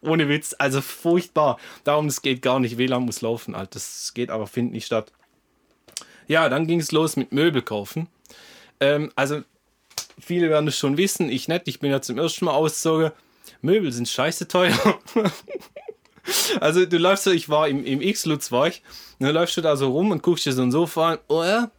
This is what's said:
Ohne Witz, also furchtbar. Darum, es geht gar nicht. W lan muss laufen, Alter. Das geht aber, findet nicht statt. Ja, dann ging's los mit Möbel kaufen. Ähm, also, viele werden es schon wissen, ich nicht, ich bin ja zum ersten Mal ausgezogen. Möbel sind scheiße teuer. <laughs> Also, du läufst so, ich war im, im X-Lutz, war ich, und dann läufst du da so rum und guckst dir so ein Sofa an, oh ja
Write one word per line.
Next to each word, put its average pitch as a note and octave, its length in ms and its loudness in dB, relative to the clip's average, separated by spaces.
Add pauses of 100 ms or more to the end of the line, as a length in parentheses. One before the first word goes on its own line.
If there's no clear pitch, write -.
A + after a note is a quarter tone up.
Ohne D#3 300 2
Witz, D3 280 -2
also C#3 220 2
furchtbar. E3 760 0 (260)
Darum, D3+ 220 2
es C#3 160 -4
geht C3 180 -2
gar C3 200 2
nicht. A#2 180 -2
W B2+ 80 0
lan B2+ 160 0
muss A#2 180 -6
laufen, A2+ 340 -6
Alter. G2 200 -10
Das - 400 -12
geht A#2+ 160 -6
aber, G#2+ 160 -6
findet A#2+ 260 -4
nicht A2 140 -10
statt. A2 260 -4 (1160)
Ja, D#3 200 4
dann D3 180 0
ging's E3 260 0
los D#3 240 2
mit C3+ 160 -4
Möbel C#3+ 280 2
kaufen. G#2+ 480 -6 (720)
Ähm, D3 360 2
also, C#3 260 -2 (760)
viele F3 300 0
werden D3+ 200 4
es C3+ 100 -4
schon C#3 180 0
wissen, F3+ 320 0
ich B2+ 200 -4
nicht, E3+ 200 -2
ich - 100 -8
bin C#3+ 120 0
ja C3+ 100 0
zum B2 160 -8
ersten D#3+ 300 -2
Mal D3+ 60 0
ausgezogen. D#3 580 2 (500)
Möbel E3+ 320 2
sind A#2+ 160 -4
scheiße - 400 -2
teuer. F3+ 240 4 (420)
<laughs> G#3+ 160 2 (1300)
Also, F3 260 4
du E3+ 120 0
läufst F#3+ 260 4
so, G3 60 4
ich E3+ 180 0
war D3+ 200 2
im, C#3 160 -2
im C#3 160 -2
X-Lutz, D#3+ 520 -2
war C3+ 160 4
ich, - 140 -6 (360)
und C3+ 80 0
dann D#3 80 2
läufst E3+ 220 0
du F3 60 -2
da D#3 120 2
so C3+ 160 0
rum F3 200 2
und D#3+ 120 -2
guckst E3+ 240 0
dir C#3 60 0
so B2+ 100 0
ein B2 80 2
Sofa E3 420 0
an, D#3 60 -4 (100)
oh E3 140 0
ja A3 360 0